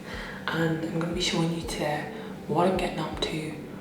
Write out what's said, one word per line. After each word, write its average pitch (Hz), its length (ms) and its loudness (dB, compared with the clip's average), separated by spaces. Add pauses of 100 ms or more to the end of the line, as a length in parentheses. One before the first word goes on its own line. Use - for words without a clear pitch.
(460)
And 160 380 2
I'm 165 160 0
gonna 165 120 0
be 175 80 0
showing 170 340 4
you 165 80 -2
today 151 500 0 (360)
what - 200 6
I'm - 80 4
getting - 240 0
up 156 220 -2
to 156 300 0 (280)